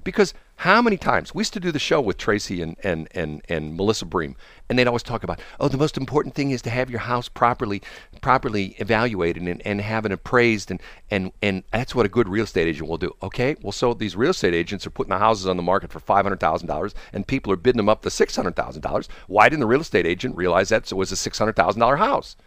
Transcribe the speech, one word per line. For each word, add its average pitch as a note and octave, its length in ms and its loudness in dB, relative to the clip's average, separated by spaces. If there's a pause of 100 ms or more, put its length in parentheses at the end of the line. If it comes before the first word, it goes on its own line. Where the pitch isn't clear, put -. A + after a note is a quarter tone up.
because F#3 320 0 (220)
how G3+ 260 4
many A3 140 4
times, G2 380 -2
we G#3 80 -4
used - 100 -4
to G3+ 80 -8
do F3 100 -2
the D3 80 -4
show D#3 220 2
with G2+ 180 -2
Tracy G2+ 440 -2
and, E2 200 -6
and, E2 300 -2
and, D#2 360 -6
and D#2 280 -4
Melissa G2 300 0
Bream, E2 280 -4 (340)
and B2 100 2
they'd B2 100 4
always A#2+ 140 0
talk A#2 200 -6
about, F2 180 -6 (200)
"Oh, C#3 80 2
the C3+ 100 0
most D3+ 180 0
important C3+ 380 -2
thing C#3 160 -2
is B2 120 -4
to B2 80 -6
have B2+ 200 -2
your A#2 100 -6
house A#2+ 280 -4
properly, A#2 520 0 (420)
properly A2+ 560 0
evaluated G2 680 0
and, F2 200 -4
and G2+ 160 -2
have G#2+ 240 -4
it G#2+ 60 -2
appraised, A2+ 600 2
and, F#2 120 -6 (280)
and, F#2+ 300 -2
and F#2+ 300 0
that's - 240 -4
what A#2+ 120 4
a F#2+ 40 -2
good A2+ 180 2
real G#2 160 -2
estate F2 220 0
agent D#2 220 -4
will E2 100 -4
do." E2+ 240 -4
Okay, B2 400 -2
well, G2+ 100 -8
so A#2+ 220 0
these F#2+ 220 -6
real B2+ 140 2
estate F#2+ 240 2
agents E2+ 320 -2
are - 40 -8
putting - 200 -6
the F#2+ 80 2
houses G#2+ 280 4
on F#2 100 0
the F2+ 60 -4
market F2+ 300 0
for - 80 -12
five G2+ 240 4
hundred G2 160 -2
thousand E2+ 260 0
dollars, D#2 280 -4 (180)
and G2+ 140 -6
people C3 260 -2
are F#2+ 40 4
bidding A#2+ 220 2
them G#2 100 2
up A2 140 2
to - 80 -4
six - 260 0
hundred - 200 -2
thousand - 260 -6
dollars. - 260 -4 (200)
Why G#2+ 200 8
didn't D3+ 120 2
the A#2 60 4
real B2+ 160 4
estate F#2 240 2
agent F2+ 300 -2
realize F2 340 2
that - 200 0
it F#2 40 -6
was F#2+ 180 -2
a F#2+ 40 -4
six - 220 -6
hundred G#2+ 180 0
thousand F#2+ 240 4
dollar B2 160 6
house? A3+ 400 0 (100)